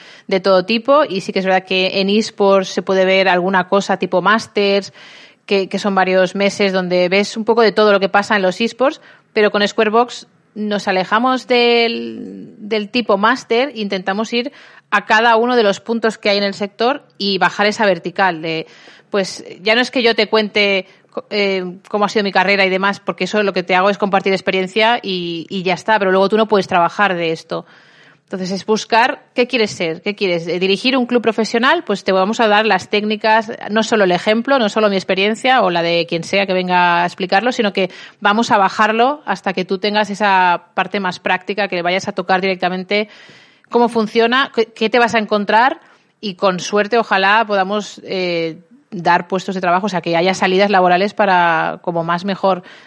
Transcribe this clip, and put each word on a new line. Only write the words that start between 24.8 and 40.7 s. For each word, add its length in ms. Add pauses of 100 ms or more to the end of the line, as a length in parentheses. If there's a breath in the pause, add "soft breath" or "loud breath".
y, 480
y 140
ya 120
está, 260
pero 100
luego 180
tú 80
no 120
puedes 180
trabajar 480
de 160
esto. 340 (600 soft breath)
Entonces 260
es 160
buscar 560 (120)
qué 120
quieres 240
ser, 320
qué 120
quieres, 340
eh, 100
dirigir 400
un 80
club 160
profesional, 600
pues 220
te 80
vamos 280
a 60
dar 200
las 240
técnicas, 600 (200)
no 120
solo 220
el 80
ejemplo, 460
no 100
solo 220
mi 60
experiencia 640
o 80
la 120
de 240
quien 180
sea 200
que 80
venga 500
a 40
explicarlo, 460
sino 200
que 180 (300 loud breath)
vamos 300
a 80
bajarlo 680
hasta 300
que 100
tú 140
tengas 320
esa 640